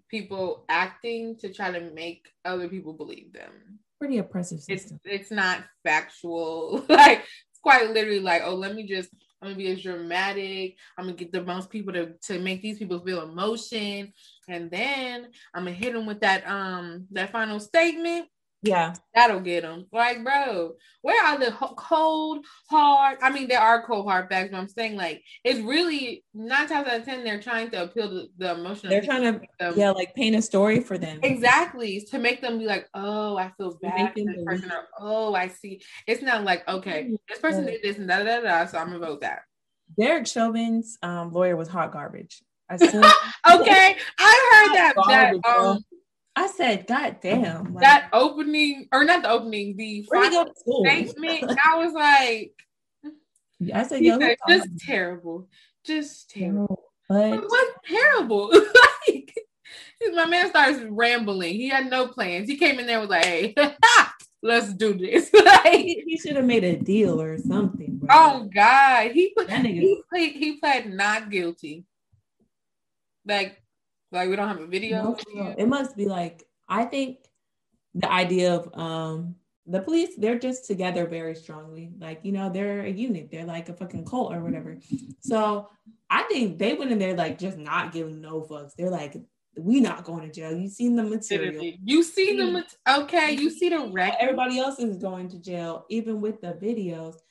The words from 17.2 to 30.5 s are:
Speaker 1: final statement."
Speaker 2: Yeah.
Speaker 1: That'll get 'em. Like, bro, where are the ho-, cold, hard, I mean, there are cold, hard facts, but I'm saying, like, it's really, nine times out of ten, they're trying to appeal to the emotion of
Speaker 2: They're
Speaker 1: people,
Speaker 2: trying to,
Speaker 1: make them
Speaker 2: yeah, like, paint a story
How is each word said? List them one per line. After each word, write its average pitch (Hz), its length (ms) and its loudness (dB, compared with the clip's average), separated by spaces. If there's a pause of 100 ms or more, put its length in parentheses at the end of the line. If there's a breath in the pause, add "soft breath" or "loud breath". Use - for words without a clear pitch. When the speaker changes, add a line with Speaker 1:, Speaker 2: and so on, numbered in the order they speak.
Speaker 1:
final 220 260 -6
statement." 330 720 -2 (360)
Speaker 2:
Yeah. 175 300 0 (200)
Speaker 1:
That'll 226 260 6
get 175 240 -4
'em. 170 280 -14
Like, 233 320 -2
bro, 247 480 -2 (300 soft breath)
where 415 220 2
are 294 140 2
the 247 140 -2
ho-, 262 240 -10
cold, 311 680 -2 (240 soft breath)
hard, 277 540 4
I 262 80 2
mean, 277 180 -8
there 247 120 2
are 233 260 4
cold, 208 200 -4
hard 185 220 -2
facts, 190 220 -4
but 190 80 -10
I'm 190 100 -10
saying, 220 280 -8
like, 165 260 -8 (220 loud breath)
it's 247 160 0
really, 277 640 -4 (100)
nine 247 320 -2
times 285 220 -4
out 233 120 -4
of 226 40 -16
ten, 254 200 -10
they're 208 160 -6
trying 233 320 -6
to 180 120 -6
appeal 208 260 -6
to 185 180 -12 (100)
the 180 160 -6
emotion 185 340 -12
of 190 60 0
Speaker 2:
They're 202 80 2
Speaker 1:
people, 277 120 -2
Speaker 2:
trying 240 200 0
to, 196 60 -10
Speaker 1:
make - 180 -20
them 175 200 -4
Speaker 2:
yeah, 202 120 4
like, 185 240 -4
paint 220 220 0
a 220 60 0
story 214 380 2